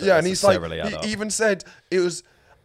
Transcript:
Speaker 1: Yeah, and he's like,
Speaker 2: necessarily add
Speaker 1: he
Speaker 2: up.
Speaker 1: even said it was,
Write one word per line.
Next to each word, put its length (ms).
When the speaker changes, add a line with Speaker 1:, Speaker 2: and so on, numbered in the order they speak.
Speaker 1:
Yeah, 160
and 80
he's 180
like, 180
Speaker 2:
necessarily 200
add 80
Speaker 1:
he 60
Speaker 2:
up. 100
Speaker 1:
even 240
said 360
it 100
was, 240